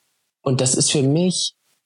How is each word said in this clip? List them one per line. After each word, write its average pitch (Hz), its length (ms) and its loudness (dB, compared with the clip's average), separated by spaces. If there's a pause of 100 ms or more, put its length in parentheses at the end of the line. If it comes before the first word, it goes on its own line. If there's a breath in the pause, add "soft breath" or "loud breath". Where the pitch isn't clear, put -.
(440)
Und 131 180 -2
das 127 140 0
ist - 180 0
für 151 100 2
mich 170 520 0 (320)